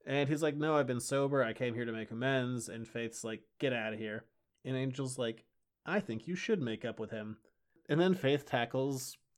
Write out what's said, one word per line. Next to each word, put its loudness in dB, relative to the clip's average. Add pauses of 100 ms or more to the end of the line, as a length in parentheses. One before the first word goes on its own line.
And 2
he's 2
like, 2
"No, 4
I've 6
been 0
sober. 2
I 0
came -2
here -2
to -2
make -6
amends." 0
And -8
Faith's -6
like, -6 (160)
"Get 2
out -2
of -6
here." -6 (400)
And -2
Angel's -2
like, -4 (400)
"I 0
think -6
you -2
should 0
make -2
up -4
with -6
him." -8 (500)
And 4
then 6
Faith 2
tackles 0 (200)